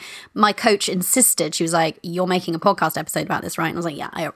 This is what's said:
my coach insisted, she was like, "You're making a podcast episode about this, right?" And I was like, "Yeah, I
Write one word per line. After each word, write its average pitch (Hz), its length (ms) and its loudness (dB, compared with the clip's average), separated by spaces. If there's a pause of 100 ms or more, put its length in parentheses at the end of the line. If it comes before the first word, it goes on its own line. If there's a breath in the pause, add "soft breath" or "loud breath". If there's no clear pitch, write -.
(340 loud breath)
my 208 200 4
coach 208 340 2
insisted, 180 640 2
she 170 120 0
was 165 80 -2
like, 160 280 2
"You're 180 260 -2
making 180 280 0
a 165 40 -4
podcast 190 380 2
episode 156 280 -4
about 160 160 -2
this, - 160 -8
right?" 165 100 0
And - 80 -4
I 170 40 -4
was 170 60 -4
like, 151 120 -6
"Yeah, - 160 -8
I 156 220 -4